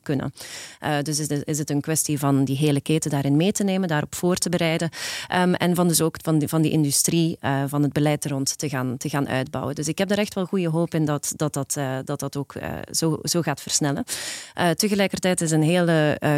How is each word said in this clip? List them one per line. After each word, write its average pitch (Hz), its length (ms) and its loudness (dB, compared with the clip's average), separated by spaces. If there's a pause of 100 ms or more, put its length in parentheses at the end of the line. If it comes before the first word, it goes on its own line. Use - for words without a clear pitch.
kunnen. 135 300 -2 (460)
Eh, 147 220 0
dus 147 180 -2
is 151 100 -4
het, 147 180 -4
is 156 100 0
het 147 120 -4
een 143 120 0
kwestie 151 380 -2
van 139 260 4
die 135 120 0
hele 143 240 2
keten 156 300 0
daarin 139 260 2
mee 180 140 4
te 214 120 -2
nemen, 190 240 0
daarop 151 280 -2
voor 180 200 2
te - 140 -2
bereiden, 165 400 0 (380)
ehm, 180 260 4
en 175 220 2
van 180 120 4
dus 160 140 4
ook 160 200 0
van 160 180 2
die, 143 80 0
van 160 140 2
die 156 100 2
industrie, 160 680 2
eh, 135 280 0
van 143 160 -4
het 139 100 0
beleid 151 300 2
er 147 80 -4
rond 139 260 -2
te 151 120 -4
gaan, 127 280 -4
te 147 120 -6
gaan 139 180 -2
uitbouwen. 131 480 -2
Dus 151 120 -4
ik 160 100 -4
heb 190 100 0
daar 202 100 0
echt 208 160 -2
wel 190 120 -2
goede 175 240 0
hoop 165 240 0
in 160 120 2
dat 147 300 -2
dat, 151 180 -2
dat, 139 240 -4
eh, 131 260 -4
dat, 147 160 -6
dat 139 180 -6
ook, 139 180 -6
eh, - 140 -8 (220)
zo, 160 320 0
zo - 180 0
gaat 147 200 -2
versnellen. 147 420 0 (500)
Eh, 175 160 2
tegelijkertijd 190 720 0
is 160 100 0
een 156 120 4
hele, 165 560 4
eh, 151 180 2